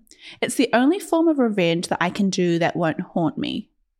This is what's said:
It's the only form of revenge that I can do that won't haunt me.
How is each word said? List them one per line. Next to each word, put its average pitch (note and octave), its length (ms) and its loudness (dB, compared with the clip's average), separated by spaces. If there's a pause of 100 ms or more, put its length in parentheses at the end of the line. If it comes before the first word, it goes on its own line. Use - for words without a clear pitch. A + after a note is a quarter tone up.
(400)
It's B3+ 140 -4
the - 180 0
only C#4+ 280 4
form E4 260 2
of D4+ 140 2
revenge F3+ 480 0
that - 120 -2
I E3+ 100 0
can G3 200 0
do F3 300 0
that E3 160 0
won't D#3+ 240 -2
haunt F3 360 -2
me. - 320 -6 (320)